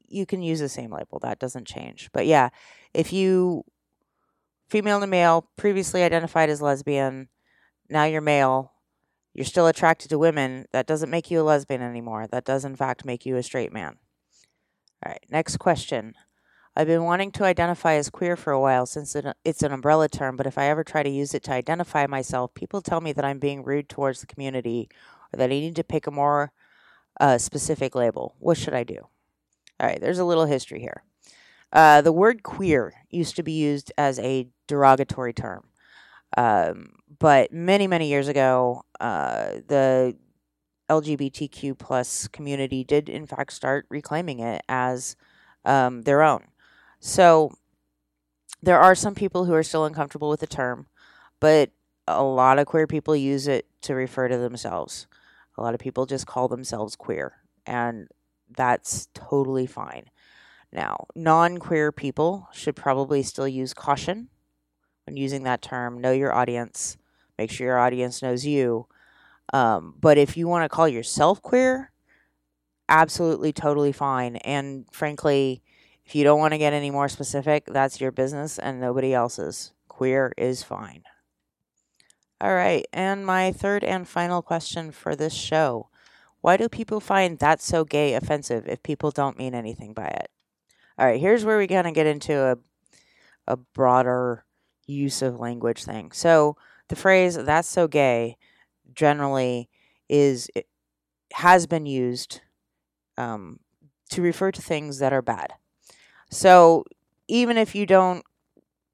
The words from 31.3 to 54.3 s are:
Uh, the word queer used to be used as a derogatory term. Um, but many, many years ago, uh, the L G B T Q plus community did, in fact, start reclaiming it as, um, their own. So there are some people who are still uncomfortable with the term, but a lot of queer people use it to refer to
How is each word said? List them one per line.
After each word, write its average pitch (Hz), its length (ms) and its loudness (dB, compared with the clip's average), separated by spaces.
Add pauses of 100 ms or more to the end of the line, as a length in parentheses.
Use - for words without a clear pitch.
Uh, 151 300 10
the 165 100 6
word 220 320 2
queer 147 500 -2 (160)
used 165 240 -6
to 175 80 -6
be 156 100 -8
used 147 460 -2
as 135 220 0
a 127 260 -2 (220)
derogatory 135 640 4
term. 110 320 -10 (720)
Um, 95 560 2 (280)
but 143 320 6
many, 190 340 2
many 165 220 0
years 139 180 0
ago, 127 560 2 (180)
uh, 62 540 -4 (140)
the 131 480 2 (720)
L 156 120 2
G 151 140 -4
B 139 160 -4
T 147 160 -10
Q 135 300 -10
plus - 520 -4
community 135 540 -6
did, 147 260 0
in 151 180 -10
fact, 139 260 -10
start 135 360 -4
reclaiming 147 520 -8
it 113 280 -6
as, 127 460 -4 (500)
um, 127 380 2
their 143 200 4
own. 147 240 2 (520)
So 165 540 6 (1080)
there 170 180 6
are 185 140 10
some 202 200 -2
people 185 300 -2
who 175 100 2
are 160 80 4
still 156 220 -2
uncomfortable 151 440 -6
with 151 120 -2
the 156 60 -8
term, 127 400 -6 (520)
but 156 320 6 (380)
a 80 140 0
lot 131 360 4
of 143 80 2
queer 160 200 2
people 156 280 -2
use 139 320 -2
it 135 200 -2 (160)
to 143 120 -6
refer 127 340 -4
to 123 100 -2